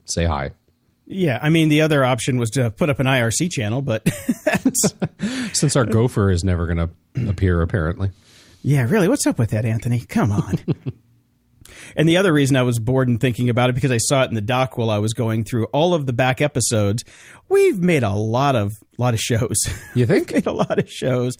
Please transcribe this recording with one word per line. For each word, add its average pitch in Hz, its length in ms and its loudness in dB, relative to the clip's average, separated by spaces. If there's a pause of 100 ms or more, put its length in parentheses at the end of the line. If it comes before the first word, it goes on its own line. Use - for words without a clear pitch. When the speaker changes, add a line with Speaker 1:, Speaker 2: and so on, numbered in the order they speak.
Speaker 1:
say - 180 -4
hi. 69 280 -2 (640)
Speaker 2:
Yeah, 170 280 0
I 151 80 0
mean, 160 180 4
the 151 140 4
other 151 240 2
option 127 320 0
was 117 140 -2
to 120 200 0
put 170 180 -2
up 139 120 -2
an 131 60 2
I 131 140 2
R 113 100 0
C 170 180 -2
channel, 120 320 -4
but 113 240 -4
<laughs> - 400 -4
that's - 480 0 (580)
Speaker 1:
Since - 240 0
our 135 80 4
gopher 110 460 2
is 90 160 0
never 85 220 0
gonna 85 220 -2 (380)
appear, 90 340 2
apparently. 85 500 -2 (500)
Speaker 2:
Yeah, 131 280 0
really, 202 200 2
what's 285 180 0
up - 100 0
with 117 120 0
that, 113 160 -2
Anthony? 117 360 -2
Come - 300 0
on. 151 360 -2
<laughs> - 260 -6 (1040)
And 156 120 2
the 165 100 4
other 190 140 4
reason 139 240 4
I 127 80 4
was 120 160 0
bored 127 300 0
and 117 100 0
thinking 123 300 0
about 123 200 2
it, 123 40 0
because 127 180 0
I 120 60 2
saw 131 260 2
it - 60 0
in 113 60 -4
the 110 60 -2
doc 123 360 -2
while 113 120 0
I 104 100 0
was 110 140 -2
going 113 300 -2
through 113 240 -2
all 165 260 0
of 147 120 -2
the 131 80 -4
back 127 280 0
episodes. 113 600 0 (460)
We've 381 300 4
made 170 240 2
a 98 100 0
lot 117 420 0
of, 104 160 0 (260)
lot 123 160 0
of 110 60 -2
shows. - 380 -2 (180)
<laughs> - 200 -18
Speaker 1:
You 123 100 4
think? 214 240 2
Speaker 2:
We've - 160 0
made - 20 -2
a - 60 -2
lot - 260 0
of - 100 -4
shows. 127 500 -2